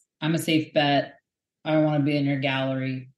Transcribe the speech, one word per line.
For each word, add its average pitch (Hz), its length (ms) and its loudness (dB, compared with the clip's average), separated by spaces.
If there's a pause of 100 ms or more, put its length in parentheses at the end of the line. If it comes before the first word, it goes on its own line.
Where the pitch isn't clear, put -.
(200)
I'm 156 140 0
a 160 40 0
safe - 340 -2
bet. 143 420 2 (500)
I 156 140 2
wanna 151 260 2
be 147 120 0
in 143 100 0
your 139 120 0
gallery. 131 800 -4